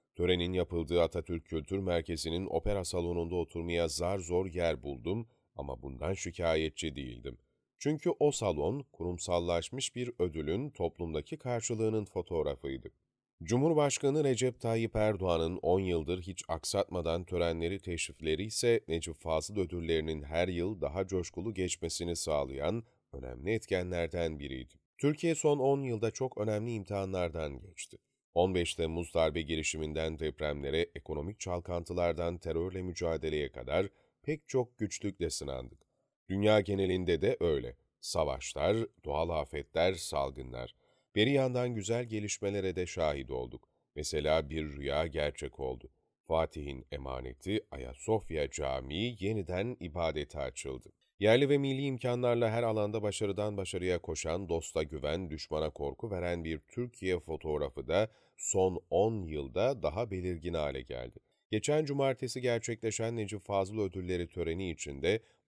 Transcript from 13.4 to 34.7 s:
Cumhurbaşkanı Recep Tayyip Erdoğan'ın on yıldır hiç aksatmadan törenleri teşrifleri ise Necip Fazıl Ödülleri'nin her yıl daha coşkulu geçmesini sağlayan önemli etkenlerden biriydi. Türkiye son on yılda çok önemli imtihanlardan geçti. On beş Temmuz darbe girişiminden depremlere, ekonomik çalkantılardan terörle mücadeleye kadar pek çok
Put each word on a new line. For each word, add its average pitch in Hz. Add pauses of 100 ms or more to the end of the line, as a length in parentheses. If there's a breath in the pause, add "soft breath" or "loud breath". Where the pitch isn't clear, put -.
Cumhurbaşkanı 143
Recep 127
Tayyip 113
Erdoğan'ın 90
on 90
yıldır 87
hiç 92
aksatmadan 87
törenleri 85
teşrifleri 82
ise 113
Necip 82
Fazıl 80
Ödülleri'nin 80
her 80
yıl 90
daha 78
coşkulu 92
geçmesini 85
sağlayan 73 (280 soft breath)
önemli 64
etkenlerden 87
biriydi. 65 (240)
Türkiye 156
son 147
on 139
yılda 113
çok -
önemli 107
imtihanlardan 90
geçti. - (360)
On 90
beş 85
Temmuz 82
darbe 80
girişiminden 78
depremlere, 76
ekonomik 78
çalkantılardan 87
terörle 90
mücadeleye 80
kadar 76 (340 soft breath)
pek 151
çok 127